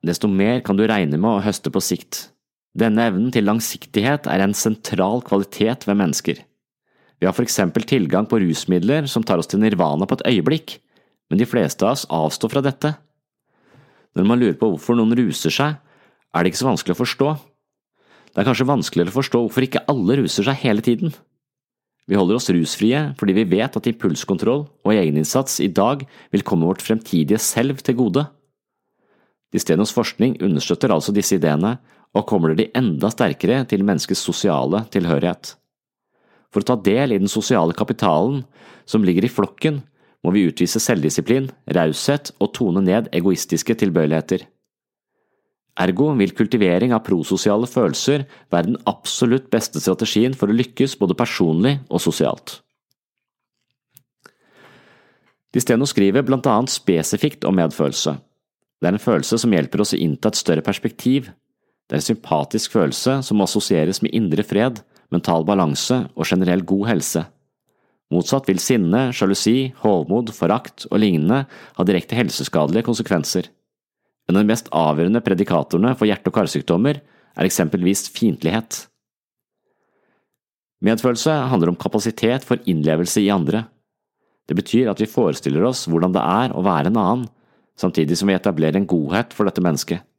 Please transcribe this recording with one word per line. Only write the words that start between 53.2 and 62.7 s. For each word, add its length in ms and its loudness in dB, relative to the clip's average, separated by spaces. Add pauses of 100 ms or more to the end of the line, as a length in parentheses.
Di 80 0
Steno 280 2
skriver 360 2
blant 240 0
annet 240 2
spesifikt 760 -2
om 80 2
medfølelse. 600 0 (640)
Det 80 0
er 80 0
en 60 -4
følelse 380 0
som 120 2
hjelper 320 0
oss 120 -4
å 40 -2
innta 320 -2
et 80 -4
større 240 0
perspektiv. 640 -2 (560)
Det 100 -4
er 40 0
en 100 -4
sympatisk 680 -2